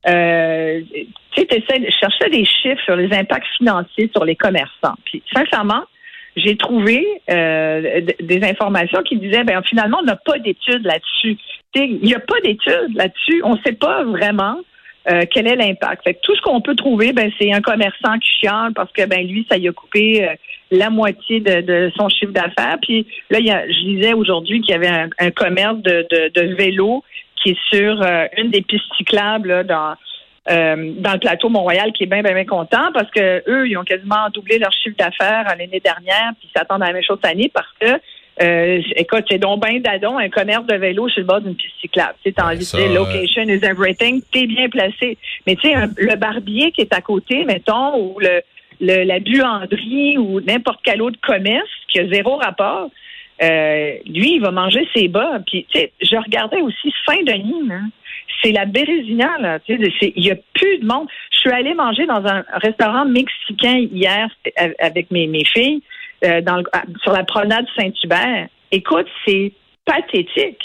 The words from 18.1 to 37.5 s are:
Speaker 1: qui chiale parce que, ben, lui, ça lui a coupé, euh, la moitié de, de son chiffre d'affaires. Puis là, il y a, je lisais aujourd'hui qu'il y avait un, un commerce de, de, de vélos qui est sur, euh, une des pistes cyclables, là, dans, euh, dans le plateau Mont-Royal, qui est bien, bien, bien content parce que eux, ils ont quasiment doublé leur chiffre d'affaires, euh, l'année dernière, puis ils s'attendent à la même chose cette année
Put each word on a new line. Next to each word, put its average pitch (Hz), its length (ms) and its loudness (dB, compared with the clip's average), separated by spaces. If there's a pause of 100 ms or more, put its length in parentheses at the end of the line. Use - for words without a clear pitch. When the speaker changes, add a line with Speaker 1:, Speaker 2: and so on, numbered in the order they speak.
Speaker 1:
qui - 100 0 (120)
chiale 220 340 0
parce - 180 -4
que, 190 140 2
ben, 185 200 0
lui, 208 240 -4
ça 214 60 4
lui 180 120 0
a 175 40 -2
coupé, 214 560 2
euh, 160 60 -4 (380)
la 202 180 4
moitié 220 480 0
de, 196 220 2
de 180 360 0
son 208 120 0
chiffre 202 240 -4
d'affaires. 190 500 -2
Puis 220 240 0 (240)
là, 220 80 4
il 233 80 2
y 214 60 2
a, 185 160 0
je 180 180 0
lisais 202 280 2
aujourd'hui 190 480 0
qu'il 196 100 0
y - 20 2
avait 170 140 2
un, 165 200 0 (120)
un 175 100 2
commerce 196 480 0
de, 180 320 0
de, 160 240 2
de 175 220 2
vélos 196 480 2 (360)
qui 196 100 2
est 180 80 0 (140)
sur, 208 300 2
euh, 175 220 2 (120)
une 226 140 0
des - 120 2
pistes 208 200 -2 (140)
cyclables, 208 520 0
là, 180 140 2
dans, 156 320 -2 (560)
euh, 160 460 0
dans 196 160 -2
le 190 80 0
plateau 185 300 0
Mont-Royal, 196 420 2
qui - 100 -2
est 185 40 0
bien, 196 160 0
bien, 196 120 2
bien 190 100 0
content 202 480 0
parce 226 200 0
que 190 360 2
eux, 254 200 2
ils 202 80 -2
ont 180 80 -6
quasiment 202 500 -2
doublé 214 240 0
leur 196 140 0
chiffre 214 260 -4
d'affaires, 202 500 0
euh, 185 80 -2
l'année 180 220 -8
dernière, 185 600 -2
puis - 120 -20
ils 185 60 0
s'attendent 196 240 -2
à 180 60 0
la 175 60 -2
même 180 100 -4
chose 196 180 -2
cette 180 80 2
année 208 240 0